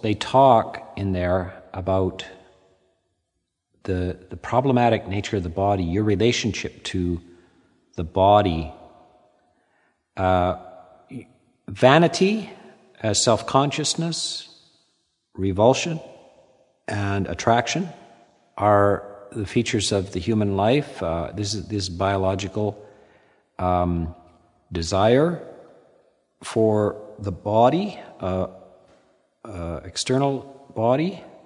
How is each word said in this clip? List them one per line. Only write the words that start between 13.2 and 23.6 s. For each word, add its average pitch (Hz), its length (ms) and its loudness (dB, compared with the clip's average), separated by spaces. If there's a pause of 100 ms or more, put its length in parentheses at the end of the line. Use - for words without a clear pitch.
revulsion, 110 680 2 (880)
and 98 380 -2
attraction 120 600 0 (680)
are 101 760 2
the 107 140 -6
features 113 460 0
of 95 200 -2
the 92 80 -6
human 104 360 0
life. 117 460 0
Uh, 82 320 -4
this 101 200 -6
is, 95 140 -10
this 98 200 -4
biological, 98 960 -2 (760)
um, 87 560 0 (580)